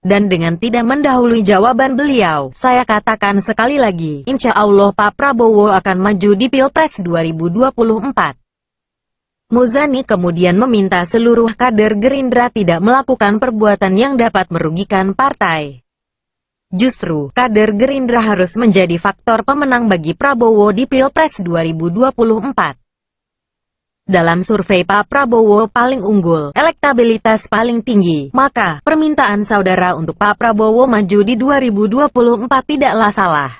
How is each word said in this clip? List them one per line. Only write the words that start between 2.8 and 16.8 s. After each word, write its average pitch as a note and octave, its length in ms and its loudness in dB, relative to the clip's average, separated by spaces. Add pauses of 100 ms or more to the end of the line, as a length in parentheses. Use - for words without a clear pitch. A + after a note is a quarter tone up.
katakan G#3+ 560 -2
sekali A3+ 400 -2
lagi, E3 480 -2
insya B3 240 -2
Allah G3+ 400 4
Pak G#3 240 -2
Prabowo A3+ 560 2
akan F#3+ 320 0
maju G3+ 320 2
di A3+ 160 0
Pilpres C#4 480 0
dua F3 240 -2
ribu E3 240 -4
dua A#3 240 0
puluh A3+ 320 -2
empat. F#3+ 320 -4 (1200)
Muzani B3+ 480 0
kemudian F3 560 0
meminta G3 480 0
seluruh A#3 480 2
kader G#3+ 480 0
Gerindra B3 480 0
tidak E3+ 320 0
melakukan A#3 560 0
perbuatan G#3 560 0
yang C4 240 0
dapat A3 320 -2
merugikan F#3+ 640 -2
partai. E3 720 -4 (880)
Justru, E3+ 560 -2